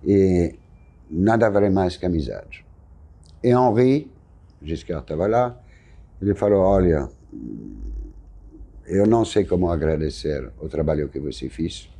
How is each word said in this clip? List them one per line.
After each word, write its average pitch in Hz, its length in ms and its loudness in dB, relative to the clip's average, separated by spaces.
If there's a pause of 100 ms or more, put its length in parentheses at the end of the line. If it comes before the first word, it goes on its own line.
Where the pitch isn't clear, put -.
E 92 500 2 (560)
nada 110 400 2
vale 101 200 2
mais 92 260 0
que - 80 -12
a 90 40 -2
amizade." 64 560 -6 (760)
E 123 80 2
Henri, 127 600 4 (520)
Giscard 78 440 -8
tava 78 200 -2
lá, 120 320 0 (640)
ele 98 120 0
falou, 104 280 2
"Olha, 92 460 2 (1800)
eu 98 200 2
não 113 180 4
sei 104 200 0
como 87 240 0
agradecer 78 920 -2
o 78 80 -10
trabalho 76 400 -2
que 67 100 -10
você 71 300 -8
fez. - 520 -8